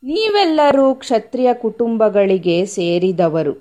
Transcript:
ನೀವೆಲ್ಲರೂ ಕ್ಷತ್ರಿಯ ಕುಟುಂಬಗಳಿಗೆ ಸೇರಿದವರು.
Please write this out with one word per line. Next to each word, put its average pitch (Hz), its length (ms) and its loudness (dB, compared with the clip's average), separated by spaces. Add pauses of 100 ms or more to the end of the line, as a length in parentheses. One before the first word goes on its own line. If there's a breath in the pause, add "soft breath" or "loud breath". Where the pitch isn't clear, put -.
ನೀವೆಲ್ಲರೂ 302 920 2
ಕ್ಷತ್ರಿಯ 247 580 -2
ಕುಟುಂಬಗಳಿಗೆ 202 1120 0
ಸೇರಿದವರು. 170 960 0